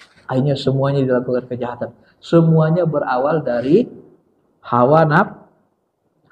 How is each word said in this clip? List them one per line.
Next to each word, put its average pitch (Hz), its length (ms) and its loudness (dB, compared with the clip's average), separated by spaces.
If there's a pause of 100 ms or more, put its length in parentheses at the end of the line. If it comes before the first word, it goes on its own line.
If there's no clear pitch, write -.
(280)
Akhirnya 135 300 -2
semuanya 135 480 -2
dilakukan 123 420 -2
kejahatan. 120 460 -10 (260)
Semuanya 165 640 2
berawal 143 560 -2
dari 131 480 0 (800)
hawa 143 420 2
naf-, 170 320 0 (920)